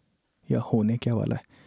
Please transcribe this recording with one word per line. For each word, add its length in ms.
या 100
होने 360
क्या 180
वाला 220
है। 60